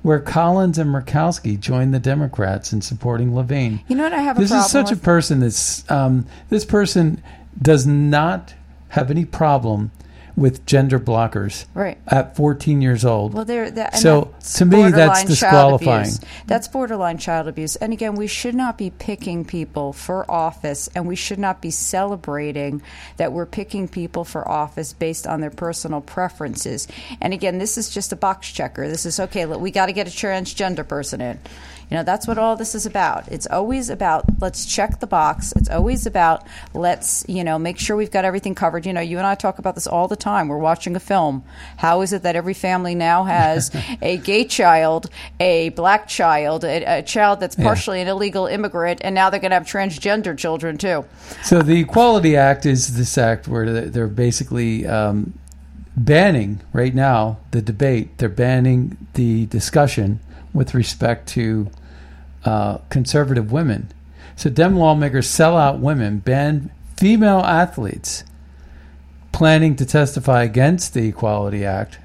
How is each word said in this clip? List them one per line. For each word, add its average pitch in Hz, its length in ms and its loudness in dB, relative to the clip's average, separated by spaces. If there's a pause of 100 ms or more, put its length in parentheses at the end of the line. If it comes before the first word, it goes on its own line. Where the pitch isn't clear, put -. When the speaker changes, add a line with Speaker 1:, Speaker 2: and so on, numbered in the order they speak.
Speaker 1:
where 156 180 2
Collins 170 600 2
and 156 100 0
Murkowski 139 720 -2
joined 127 320 0
the 131 80 0
Democrats 123 720 -2
in 107 80 -2
supporting 120 560 -2
Levine. 127 500 -2
Speaker 2:
You 254 100 -2
know 294 80 0
what 330 100 -2
I 302 80 0
have 190 160 0
a - 20 4
Speaker 1:
This 202 100 4
is 226 40 2
Speaker 2:
problem 202 160 4
Speaker 1:
such 254 220 4
Speaker 2:
with? 190 60 -2
Speaker 1:
a - 40 -10
person 165 380 4
that's, - 500 -2
um, 131 340 2 (240)
this 214 160 0
person 175 580 2 (380)
does 135 260 6
not 147 680 2 (340)
have 139 220 -2
any 165 160 0
problem 117 640 0 (440)
with 131 300 2
gender 135 340 4
blockers 110 760 -2
Speaker 2:
Right. 190 320 -4
Speaker 1:
at - 300 0
fourteen 147 440 2
years 127 240 2
old. 107 300 0
Speaker 2:
Well, 220 100 -4
there, 226 260 -4
that, 220 220 -6
and 220 80 0
Speaker 1:
So, 151 320 6
Speaker 2:
that's - 220 -12
Speaker 1:
to 180 100 4
me, 196 200 8
that's 180 100 6
Speaker 2:
borderline 160 200 8
child 190 140 2
Speaker 1:
disqualifying. 139 720 6
Speaker 2:
abuse. 104 200 -4 (260)
That's 233 220 -2
borderline 202 500 -4
child 160 300 -4
abuse. 156 280 -8
And 220 160 -6
again, 220 220 -6
we 208 120 -4
should 240 280 -6
not 247 240 -4
be 190 100 -6
picking 175 560 -8
people 151 480 -8
for 185 380 -8
office, 160 640 -6
and 175 120 -6
we 175 100 -6
should 196 220 -8
not 190 220 -4
be 165 100 -10
celebrating 147 1120 -6 (380)
that 143 160 -2
we're 123 100 -4
picking 196 440 -8
people 170 360 -8
for - 240 -8
office 156 460 -6
based 160 320 -6
on 156 160 -6
their 151 80 -6
personal 160 500 -8
preferences. - 880 -8 (320)
And 190 140 -4
again, 185 240 -4
this 208 180 -6
is 226 140 -8
just - 200 -8
a 196 60 -8
box 196 340 -4
checker. 131 380 -8
This 156 160 -8
is, 170 160 -6
"Okay, 185 240 -6
look, 160 160 -6
we 185 100 -6
gotta 190 220 0
get 185 160 -4
a - 20 -12
transgender 185 760 -6
person 139 320 -8
in." 120 200 -8 (520)
You 156 60 -2
know, 160 60 -4
that's 196 220 -2
what 226 120 -2
all 226 180 0
this 220 180 -8
is 220 120 -6
about. - 440 -2
It's - 160 -8
always 226 440 -4
about, 175 340 -2 (160)
"Let's 185 240 -6
check - 360 -4
the 233 60 -8
box." 156 500 -2
It's - 120 0
always - 380 -2
about, 170 360 2 (300)
"Let's, - 560 -4
you 180 160 -4
know, 160 140 -2
make 170 200 -6
sure 208 200 -2
we've 208 120 -2
got 190 140 0
everything 190 300 -2
covered." 170 320 -2
You 190 80 -6
know, 175 80 -4
you 170 160 -6
and 196 80 -2
I 196 80 0
talk 196 240 -4
about 190 160 -4
this 175 120 -8
all 175 220 0
the 208 80 -4
time. 202 320 -2
We're 147 80 -4
watching 165 400 -2
a 185 40 -6
film. 151 420 0 (340)
How 170 240 2
is 190 140 -2
it 185 80 -6
that 175 120 0
every 170 200 -4
family 180 400 -2
now 170 300 2
has 165 460 2 (160)
Speaker 1:
<laughs> 247 140 -8
Speaker 2:
a 180 160 -2
gay 202 300 0
child, 165 640 4 (280)
a 165 300 2
black 190 400 0
child, 156 560 0
a, 160 180 -2 (180)
a - 20 -10
child 202 380 2
that's 180 180 -8
Speaker 1:
Yeah. 170 60 0
Speaker 2:
partially 208 360 0
an 180 80 -4
illegal 190 380 -2
immigrant, 175 580 -4
and 190 100 -4
now 190 140 4
they're 196 100 0
gonna 185 180 0
have 175 100 0
transgender 196 680 -4
children, 160 440 -6
too? 170 260 -2 (400)
Speaker 1:
So 175 160 6
the 160 200 4
Equality 185 580 4
Act 139 260 4
is 131 320 0
this 123 220 0
act 113 300 0
where 113 420 -2
they're 117 180 -2
basically, 120 800 -2
um, 104 480 -2 (600)
banning 127 680 4 (100)
right 131 220 0
now 117 420 2 (140)
the 120 100 0
debate. 113 560 0
They're 113 140 0
banning 127 680 2 (160)
the 113 320 0
discussion 110 760 0 (340)
with 131 180 0
respect 117 640 -2
to, 110 320 0 (760)
uh, 107 340 0 (120)
conservative 131 640 0
women. 147 340 0 (480)
So - 160 -2
Dem 170 260 4
lawmakers 147 520 4
sell 165 280 4
out 143 220 4
women, 123 400 0
ban 139 520 0 (260)
female 208 420 6
athletes 175 840 0 (1080)
planning 156 460 4
to 131 100 -2
testify 135 560 2
against 131 500 2
the 117 140 0
Equality 104 580 -2
Act 101 400 -4